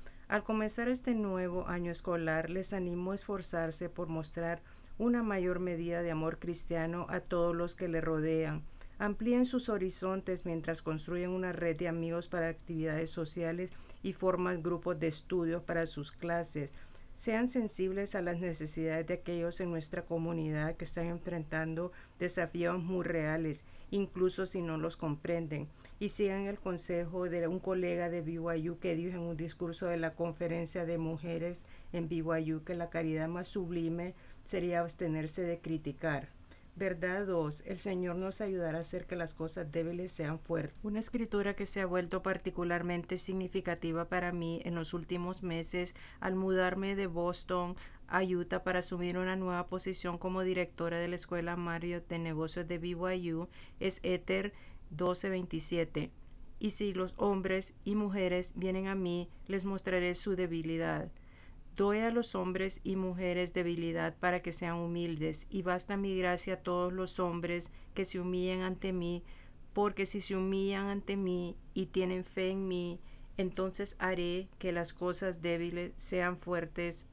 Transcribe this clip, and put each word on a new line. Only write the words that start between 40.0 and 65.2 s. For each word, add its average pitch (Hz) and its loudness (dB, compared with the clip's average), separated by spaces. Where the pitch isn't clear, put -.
sean 160 -2
fuertes. 156 -2
Una 214 0
escritura 214 2
que 202 -2
se 196 -2
ha 190 2
vuelto 180 2
particularmente 175 0
significativa 180 0
para 180 2
mí 170 0
en 170 0
los 160 -2
últimos 180 -2
meses 170 -2
al 185 0
mudarme 190 4
de 196 0
Boston 175 0
a 185 4
Utah 180 2
para 180 4
asumir 180 0
una 185 2
nueva 180 0
posición 180 -2
como 185 0
directora 175 0
de 170 0
la 175 0
Escuela 175 -2
Marriott 175 -2
de 170 -2
Negocios 160 -2
de 175 -2
B 170 -2
Y 175 -2
U 170 -2
es 185 0
Éter 190 0
doce 180 0
veintisiete. 170 0
"Y 214 0
si 208 0
los 185 0
hombres 190 2
y 202 0
mujeres 190 2
vienen 190 0
a 190 0
mí, 175 0
les 190 0
mostraré 185 2
su 196 0
debilidad. 165 0
Doy 202 6
a 226 4
los 233 2
hombres 185 0
y 190 2
mujeres 180 2
debilidad 165 2
para 180 4
que 170 -4
sean 170 -2
humildes, 170 -2